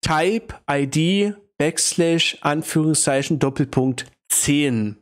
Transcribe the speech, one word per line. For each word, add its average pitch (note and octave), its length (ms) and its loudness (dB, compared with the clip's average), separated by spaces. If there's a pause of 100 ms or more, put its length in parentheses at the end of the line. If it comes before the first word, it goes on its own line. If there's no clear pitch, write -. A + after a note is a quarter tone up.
Type, E3+ 520 0 (160)
I C#3+ 160 0
D, F#3 480 0 (240)
Backslash, E3 840 0
Anführungszeichen, D3+ 960 0
Doppelpunkt, C3 640 0 (240)
zehn. B2 720 0